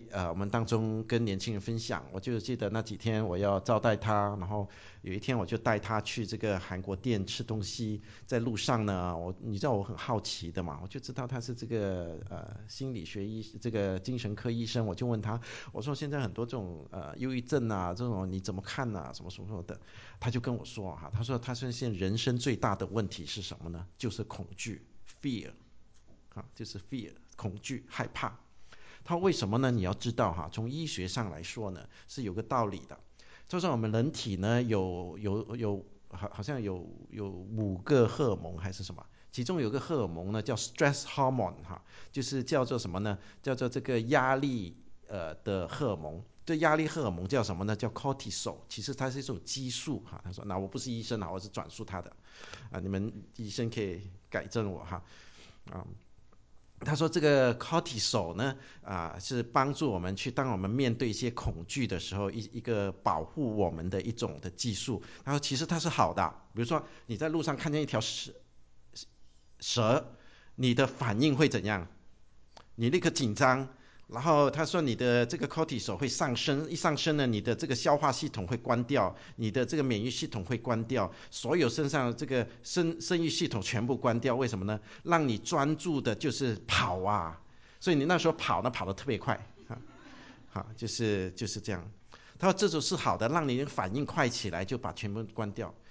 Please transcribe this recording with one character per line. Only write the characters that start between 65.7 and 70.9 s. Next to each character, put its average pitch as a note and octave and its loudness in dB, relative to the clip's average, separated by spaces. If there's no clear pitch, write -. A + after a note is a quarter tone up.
是 D#3 0
好 G2+ 4
的， F2+ 2
比 A2 -2
如 A#2+ 2
说 D3+ 2
你 A2+ -4
在 D#3 0
路 D#3+ 2
上 D3 0
看 D3+ 0
见 D3+ 2
一 D3 0
条 - 2
蛇， - -4
蛇， A#2+ 4
你 B2+ 4
的 C3 6
反 A#2+ 2